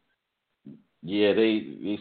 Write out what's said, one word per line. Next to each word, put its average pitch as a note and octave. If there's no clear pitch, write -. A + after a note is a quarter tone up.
Yeah, G2+
they, A2
they F2+